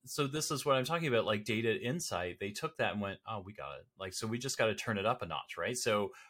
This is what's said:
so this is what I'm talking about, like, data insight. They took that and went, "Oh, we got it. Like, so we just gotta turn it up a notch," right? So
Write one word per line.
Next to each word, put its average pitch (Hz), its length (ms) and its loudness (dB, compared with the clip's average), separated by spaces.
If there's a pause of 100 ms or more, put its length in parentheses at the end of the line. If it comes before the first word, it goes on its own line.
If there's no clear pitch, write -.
so 143 200 0
this 147 240 -2
is 143 160 -2
what 139 100 6
I'm 131 100 4
talking 160 220 0
about, 113 180 4
like, 104 180 2
data 110 380 2
insight. 101 580 -2
They 101 120 -2
took 160 260 -6
that 107 160 2
and 104 80 0
went, 98 240 -4
"Oh, 110 140 -4
we 95 140 -12
got 69 260 -10
it. - 60 -20 (120)
Like, 95 160 -6
so - 120 -4
we 113 120 -2
just 127 200 -4
gotta 113 160 4
turn 104 240 -2
it 98 80 2
up 120 160 2
a 101 40 -4
notch," 78 320 -6
right? 101 180 -2
So 104 380 2 (160)